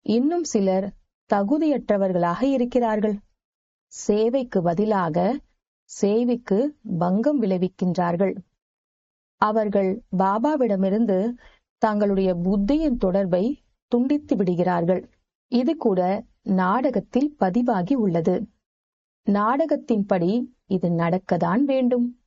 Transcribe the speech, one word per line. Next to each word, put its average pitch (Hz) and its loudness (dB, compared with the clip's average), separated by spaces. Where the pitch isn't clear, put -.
இன்னும் 294 0
சிலர் 196 0
தகுதியற்றவர்களாக 202 0
இருக்கிறார்கள். 240 0
சேவைக்கு 226 0
பதிலாக 180 0
சேவைக்கு 240 0
பங்கம் 220 0
விளைவிக்கின்றார்கள். 180 -2
அவர்கள் 208 0
பாபாவிடமிருந்து 208 0
தங்களுடைய 202 0
புத்தியின் 214 0
தொடர்பை 190 0
துண்டித்து 269 0
விடுகிறார்கள். 180 0
இது 262 0
கூட 196 -2
நாடகத்தில் 220 -2
பதிவாகி 202 0
உள்ளது. 185 0
நாடகத்தின்படி 214 0
இது 180 -2
நடக்கத்தான் 175 0
வேண்டும். 247 0